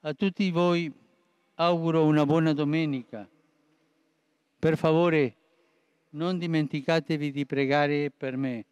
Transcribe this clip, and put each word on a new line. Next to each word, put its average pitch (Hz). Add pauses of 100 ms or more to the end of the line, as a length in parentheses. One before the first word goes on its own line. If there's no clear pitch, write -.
A 151
tutti 190
voi 170 (640)
auguro 165
una 151
buona 160
domenica. 143 (1300)
Per 160
favore, 160 (760)
non 170
dimenticatevi 156
di 139
pregare 143
per 131
me. 127